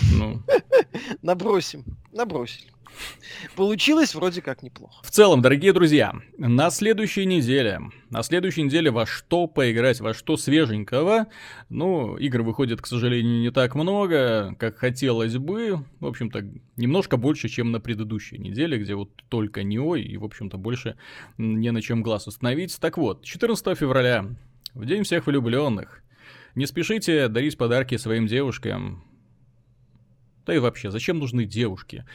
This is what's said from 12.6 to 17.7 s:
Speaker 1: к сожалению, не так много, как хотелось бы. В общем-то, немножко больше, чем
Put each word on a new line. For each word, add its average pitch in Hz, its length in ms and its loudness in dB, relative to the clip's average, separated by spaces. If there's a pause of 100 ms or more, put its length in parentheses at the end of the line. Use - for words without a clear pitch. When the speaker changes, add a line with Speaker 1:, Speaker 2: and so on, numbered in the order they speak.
Speaker 1:
к - 60 -14
сожалению, 120 540 0
не 117 100 0
так 127 240 2
много, 143 840 0
как 113 200 -4
хотелось 123 580 0
бы. 180 480 -4 (160)
В 151 60 -8
общем-то, 110 380 -6 (320)
немножко 151 400 0
больше, 131 320 0
чем 117 240 -4